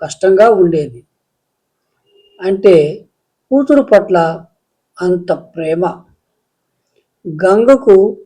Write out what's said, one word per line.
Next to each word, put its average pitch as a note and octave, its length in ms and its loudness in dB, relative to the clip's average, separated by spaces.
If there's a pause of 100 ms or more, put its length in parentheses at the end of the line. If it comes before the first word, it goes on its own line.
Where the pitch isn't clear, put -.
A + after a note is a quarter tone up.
కష్టంగా F#3+ 480 0
ఉండేది. E3 540 -2 (1400)
అంటే F#3 640 0 (460)
కూతురు C#4 300 2
పట్ల F3 640 -2 (560)
అంత F3+ 300 -4
ప్రేమ. E3 540 -6 (1400)
గంగకు G3 1000 2